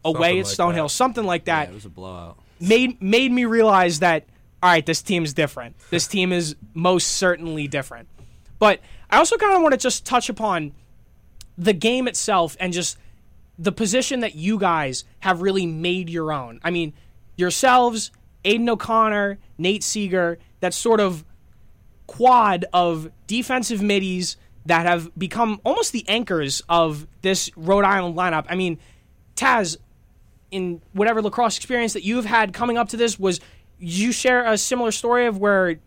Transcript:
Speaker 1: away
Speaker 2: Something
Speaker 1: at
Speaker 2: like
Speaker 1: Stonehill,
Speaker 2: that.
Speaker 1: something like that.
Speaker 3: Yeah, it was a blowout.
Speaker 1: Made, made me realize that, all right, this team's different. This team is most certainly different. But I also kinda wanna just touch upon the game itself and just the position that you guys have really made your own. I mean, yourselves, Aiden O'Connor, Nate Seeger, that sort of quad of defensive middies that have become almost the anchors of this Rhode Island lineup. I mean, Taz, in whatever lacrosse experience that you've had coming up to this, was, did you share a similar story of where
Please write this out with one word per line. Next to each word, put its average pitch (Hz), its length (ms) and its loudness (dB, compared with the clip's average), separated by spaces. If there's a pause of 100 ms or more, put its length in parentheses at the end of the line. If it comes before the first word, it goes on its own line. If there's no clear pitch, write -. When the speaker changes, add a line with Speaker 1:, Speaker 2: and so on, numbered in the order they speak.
Speaker 1:
away 160 140 -2
Speaker 2:
Something 175 220 2
Speaker 1:
at 190 60 -6
Speaker 2:
like 175 280 0
Speaker 1:
Stonehill, 160 100 -2
Speaker 2:
that. 143 60 -4
Speaker 1:
something 240 340 0
like 175 200 -2
that. 156 240 -2
Speaker 3:
Yeah, - 20 -16
it 95 40 -18
was 107 100 -18
a 101 40 -18
blowout. 90 480 -14 (240)
Speaker 1:
Made, 240 400 2
made 233 300 2
me 247 140 2
realize 196 560 4
that, 165 260 2 (340)
all 180 100 6
right, 160 140 4
this 165 180 -2
team's 165 300 -2
different. 131 440 -4 (140)
This 170 180 -2
team 185 240 0
is 165 240 -2 (180)
most 175 320 2
certainly 165 640 -2
different. 131 400 -8 (500)
But 208 220 4 (280)
I 220 100 4
also 339 180 4
kinda 392 240 4
wanna 294 160 4
just - 280 -4
touch 247 240 0
upon 190 440 -4 (840)
the 180 160 0
game 240 360 0
itself 185 500 -2
and 180 140 -4
just 170 260 -6 (580)
the 175 140 -2
position 247 480 -2
that 220 160 -4
you 190 240 -2
guys 160 460 -2 (160)
have 180 220 0
really 190 220 0
made 170 460 -4
your 160 220 -4
own. 120 320 -8
I 170 80 -2
mean, 165 200 -4 (440)
yourselves, 240 720 2 (340)
Aiden 233 240 2
O'Connor, 214 680 0 (200)
Nate 190 240 -2
Seeger, 180 560 -2 (220)
that 180 120 -2
sort 226 280 2
of 180 240 -2 (840)
quad 226 680 4
of 165 380 0 (160)
defensive 240 560 -2
middies 190 540 -2 (300)
that 170 200 2
have 170 320 0
become 208 460 -2
almost 427 280 0
the 220 160 -8
anchors 180 600 -2
of 160 380 0 (160)
this 190 340 -2
Rhode 190 280 2
Island 180 320 0
lineup. 170 320 -2
I 175 60 -6
mean, 180 240 -2 (560)
Taz, 220 420 0 (760)
in 180 300 -6 (120)
whatever 220 280 2
lacrosse 214 360 0
experience 240 360 -4
that 175 120 -8
you've 226 220 -2
had 220 260 2
coming 233 260 -2
up 233 120 0
to 233 60 -8
this, 233 220 0
was, 185 200 0 (420)
did 170 100 -10
you 208 220 0
share 247 340 2
a 220 100 2
similar 240 360 -2
story 240 340 2
of 208 120 -2
where 190 480 2